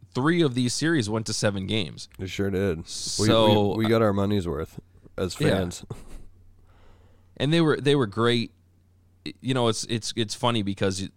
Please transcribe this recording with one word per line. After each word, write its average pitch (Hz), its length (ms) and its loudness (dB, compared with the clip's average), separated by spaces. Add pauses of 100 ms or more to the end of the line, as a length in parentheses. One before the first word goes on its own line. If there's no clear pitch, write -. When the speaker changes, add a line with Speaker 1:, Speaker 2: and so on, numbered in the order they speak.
(140)
Speaker 1:
three 160 280 2
of 131 120 2
these 123 180 0
series 143 380 0
went 110 160 -2
to 113 60 -6
seven 101 340 -2
games. 101 420 -6 (120)
Speaker 2:
It 95 80 -8
sure 98 220 -2
did. 92 280 0
We, 85 80 -10
Speaker 1:
So, 107 880 2
Speaker 2:
we, 110 100 0
we 110 60 2
got 113 100 4
our 107 120 4
money's 98 340 0
worth 78 320 -6 (400)
as 92 220 -4
Speaker 1:
Yeah. - 80 2 (100)
Speaker 2:
fans. 90 260 -4 (1500)
Speaker 1:
And 143 160 0
they 170 80 4
were, 156 200 4
they 143 160 2
were 131 100 2
great. 117 460 0 (760)
Y-, 76 140 -10
you 127 140 -2
know, 120 140 4
it's, - 160 0
it's, - 320 -6
it's 110 180 -2
funny 117 280 0
because 98 400 -2
y-, 95 140 -8